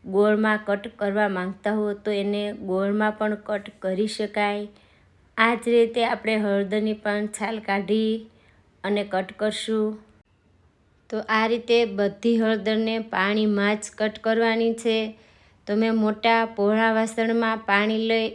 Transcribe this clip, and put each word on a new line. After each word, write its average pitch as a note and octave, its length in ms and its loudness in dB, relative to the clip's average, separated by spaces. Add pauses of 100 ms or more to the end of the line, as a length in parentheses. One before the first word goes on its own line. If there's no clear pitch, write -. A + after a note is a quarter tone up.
ગોળમાં G#3+ 600 2
કટ G3+ 260 -4 (100)
કરવા G#3 260 0 (100)
માંગતા F#3+ 400 -4
હો G#3+ 80 0 (220)
તો G#3+ 160 -2
એને G3+ 180 -2 (300)
ગોળમાં G3+ 480 0
પણ G#3+ 260 -2
કટ G#3 240 -6 (160)
કરી F#3+ 320 -2
શકાય. G#3 480 -2 (760)
આ A3+ 240 4
જ A#3 140 2
રીતે A#3 320 4
આપણે A3 260 -2 (120)
હળદરની G3+ 580 0
પણ G#3 340 -2
છાલ A3 300 -4
કાઢી G#3 420 0 (760)
અને G3+ 280 0
કટ F#3+ 180 -2 (120)
કરશું. G#3+ 440 -2 (1200)
તો G#3+ 120 -4 (160)
આ A3 140 4
રીતે A#3 260 2 (220)
બધી G#3+ 420 0
હળદરને A3 540 0 (180)
પાણીમાં G#3 680 2
જ - 160 -16
કટ G#3+ 260 -2
કરવાની A3+ 560 2
છે. A3+ 160 0 (680)
તો G#3 160 0
મેં A3+ 200 2
મોટા A3+ 380 2 (160)
પહોળા G#3+ 400 4
વાસણમાં A3+ 720 0
પાણી A3 420 2
લઈ A3+ 240 2